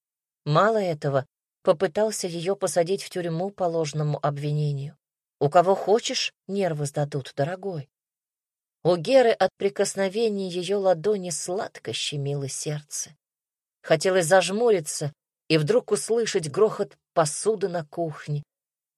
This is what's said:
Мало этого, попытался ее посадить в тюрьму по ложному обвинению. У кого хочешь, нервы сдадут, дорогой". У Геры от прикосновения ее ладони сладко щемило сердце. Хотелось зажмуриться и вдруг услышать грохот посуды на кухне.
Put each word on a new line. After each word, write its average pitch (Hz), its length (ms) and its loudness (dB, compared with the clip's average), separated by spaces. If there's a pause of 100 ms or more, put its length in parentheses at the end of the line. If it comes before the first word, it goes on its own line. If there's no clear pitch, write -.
(440)
Мало 190 340 2
этого, 151 480 0 (360)
попытался 190 640 0
ее 170 300 -4
посадить 180 460 0
в - 80 -14
тюрьму 170 400 -4
по 196 140 -4
ложному 151 600 -2
обвинению. 147 720 -2 (420)
У 143 100 2
кого 180 260 6
хочешь, - 580 0 (160)
нервы 175 380 -2
сдадут, 143 500 -4
дорогой". 180 520 -4 (920)
У 175 140 2
Геры 233 340 6
от 190 280 2
прикосновения 196 880 -2
ее 180 300 -4
ладони 185 520 0
сладко - 600 -8
щемило 143 560 -6
сердце. - 640 -8 (720)
Хотелось 185 440 2
зажмуриться 185 840 2 (360)
и 156 100 6
вдруг 214 320 2
услышать 208 600 0
грохот 202 460 0 (160)
посуды 190 560 0
на 170 160 -4
кухне. 151 580 -6 (560)